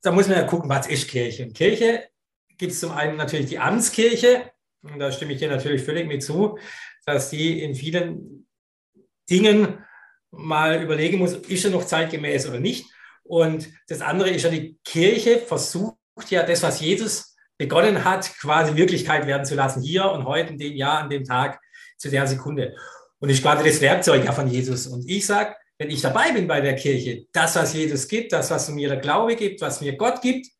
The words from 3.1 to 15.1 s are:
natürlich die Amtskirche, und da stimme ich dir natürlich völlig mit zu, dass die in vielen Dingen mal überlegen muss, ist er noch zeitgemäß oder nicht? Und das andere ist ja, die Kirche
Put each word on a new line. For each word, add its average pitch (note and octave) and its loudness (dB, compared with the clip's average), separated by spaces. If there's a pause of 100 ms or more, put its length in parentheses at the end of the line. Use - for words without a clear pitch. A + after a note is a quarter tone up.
natürlich D3 -2
die D3 -8
Amtskirche, A#3 4 (320)
und D3 -16
da C#3 -2
stimme D3 -6
ich C3+ -4
dir D#3 -2
natürlich C#3 0
völlig E3 -4
mit C#3 -6
zu, G3+ 0 (480)
dass C#3 -2
die D#3+ -2
in D3 -6
vielen D#3 -6 (840)
Dingen G#3 4 (520)
mal D#3+ 0
überlegen D#3+ 0
muss, F3+ 2
ist - -4
er G3+ 2
noch F3+ 0
zeitgemäß D3+ -2
oder B2 -6
nicht? G3+ -4 (360)
Und D#3+ 0 (180)
das - -8
andere F#3 0
ist E3 0
ja, E3 2
die D#3+ -6
Kirche A3+ 4